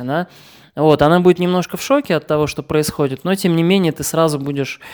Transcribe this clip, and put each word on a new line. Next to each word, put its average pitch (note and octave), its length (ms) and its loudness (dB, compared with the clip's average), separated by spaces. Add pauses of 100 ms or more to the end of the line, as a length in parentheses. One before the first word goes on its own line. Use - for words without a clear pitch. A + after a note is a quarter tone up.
да. D3 260 -4 (500)
Вот, D3 260 4
она E3 180 4
будет F3+ 180 4
немножко F3+ 380 -2
в - 60 -10
шоке C#4 320 0
от D3 120 -4
того, D3+ 200 0
что C#3+ 160 -8
происходит, D3+ 640 -4
но F#3 100 0
тем F3+ 220 0
не E3 60 2
менее F3 300 2
ты C#3+ 120 -8
сразу E3 340 0
будешь, C#3 420 -6 (140)